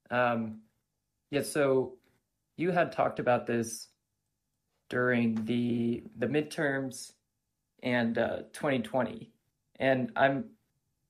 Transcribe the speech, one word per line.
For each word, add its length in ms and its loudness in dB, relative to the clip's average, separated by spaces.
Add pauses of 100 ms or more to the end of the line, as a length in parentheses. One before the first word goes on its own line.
(120)
Um, 500 -2 (680)
yeah, 140 0
so 500 2 (640)
you 140 0
had 200 2
talked 280 0
about 260 2
this 420 -4 (1000)
during 560 2
the, 580 0 (140)
the 100 -2
midterms 840 -2 (720)
and, 340 0
uh, 220 0 (120)
twenty 280 0
twenty. 520 -4 (480)
And 360 2
I'm 300 2 (640)